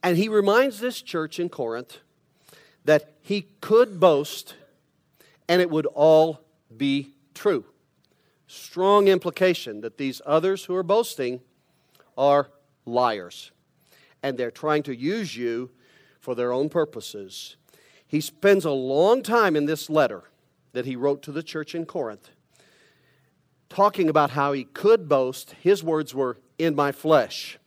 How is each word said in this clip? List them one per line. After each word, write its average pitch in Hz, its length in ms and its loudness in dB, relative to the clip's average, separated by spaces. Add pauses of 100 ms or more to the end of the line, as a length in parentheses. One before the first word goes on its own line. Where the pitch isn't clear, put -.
And 175 140 2
he 214 140 0
reminds 214 500 2
this 247 220 -8
church 160 360 -8
in 175 120 -4
Corinth 120 480 -8 (840)
that 151 360 2
he 196 220 -6 (180)
could 214 400 2
boast 151 560 2 (920)
and 180 140 4
it 175 80 0
would 156 160 -2
all 156 540 4 (360)
be 139 380 -4 (180)
true. 160 320 -2 (840)
Strong 196 580 2
implication 180 760 0
that 113 160 -12
these 135 280 -6
others 165 380 0
who 180 100 -6
are 185 80 -2
boasting 165 600 -2 (760)
are 143 320 2 (340)
liars. 117 680 -4 (680)
And 139 160 -4
they're 120 140 -4
trying 151 320 -2
to 135 140 -10
use 160 400 -6
you 120 340 -6 (480)
for 127 160 -8
their 123 160 -2
own 135 180 -2
purposes. 120 840 -8 (500)
He 151 160 -4
spends 196 440 2
a 156 80 -2
long 143 500 2
time 208 320 2
in 147 120 0
this 151 220 -6
letter 131 360 0 (480)
that 127 120 -6
he 131 120 -8
wrote 139 260 -2
to 151 100 -16
the 156 120 -8
church 156 320 -10
in 165 100 -8
Corinth 117 440 -10 (1400)
talking 190 400 0
about 151 220 2
how 143 220 -2
he 135 120 -6
could 196 440 0
boast. 131 520 -2
His 185 240 2
words 156 320 -4
were, 127 220 -4 (200)
"In 160 160 0
my 143 160 0
flesh." - 760 -2